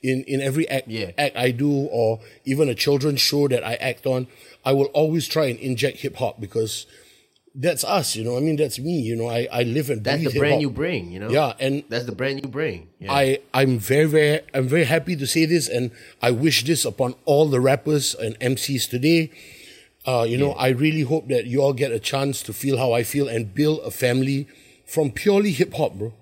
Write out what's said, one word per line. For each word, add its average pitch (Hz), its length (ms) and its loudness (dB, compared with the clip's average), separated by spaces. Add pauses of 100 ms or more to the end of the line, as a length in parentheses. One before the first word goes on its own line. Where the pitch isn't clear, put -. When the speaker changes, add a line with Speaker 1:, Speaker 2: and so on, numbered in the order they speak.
Speaker 1:
In, 131 240 0
in 135 140 -2
every 139 280 -2
act, 135 180 -4
Speaker 2:
Yeah. 110 300 -6
Speaker 1:
act 143 180 -2
I 123 140 2
do, 135 220 0 (200)
or 113 280 2 (260)
even 135 240 2
a 117 60 -2
children's 143 440 0
show 143 280 2
that 123 180 0
I 113 100 -4
act - 300 -6
on, 127 220 0 (360)
I 131 80 2
will 139 220 4
always 156 340 2
try 160 200 0
and 120 120 -4
inject 131 420 -2
hip 131 160 -8
hop 123 220 -4
because 110 460 -4 (720)
that's 143 280 -2
us, 185 320 0
you 110 80 -6
know. 120 140 -2
I - 20 0
mean, 151 180 0
that's 143 200 0
me, 156 240 -2
you 113 140 -2
know. 113 120 -4
I, 117 240 -2
I 120 120 0
live 127 260 -2
and 110 140 -4
Speaker 2:
That's 151 180 0
Speaker 1:
breathe 147 120 -2
Speaker 2:
the 135 60 0
brand 143 120 4
Speaker 1:
hip 139 60 4
hop. - 40 2
Speaker 2:
you 143 80 0
bring, 127 420 -4
you 90 80 -12
know. 104 120 -8
Speaker 1:
Yeah, 135 280 2
and 139 300 -2
Speaker 2:
That's 120 160 -4
the 123 80 -8
brand 135 300 -4
you 139 60 -8
bring. 123 380 -6 (120)
Yeah. - 120 -8
Speaker 1:
I, 139 280 2 (160)
I'm 131 240 4
very, 139 260 4
very, 151 360 4 (120)
I'm 131 140 0
very 156 180 2
happy 160 300 0
to 135 100 -4
say 160 200 2
this, 160 220 2
and 120 220 -2 (320)
I 120 80 4
wish 123 340 2
this 147 220 0
upon 123 300 -2 (100)
all 151 240 6
the 131 100 2
rappers 139 540 2
and 110 260 -6
M 127 160 0
Cs 123 300 -4
today. 156 460 2 (760)
Uh, 120 240 2
you 120 80 -2
know, 143 120 2
Speaker 2:
Yeah. 135 120 -4
Speaker 1:
I 131 80 2
really 156 320 2
hope 151 280 -2
that 120 180 0
you 123 160 0
all 139 100 4
get 131 180 -2
a 113 80 -2
chance 139 440 -2
to 110 100 -10
feel 135 240 -2
how 123 160 2
I 117 80 2
feel 139 260 -2
and 113 260 -4
build 151 300 0
a - 60 -8
family 131 580 0 (380)
from 151 260 0
purely 202 400 2
hip 151 220 0
hop, 143 220 -2
bro. 107 260 -8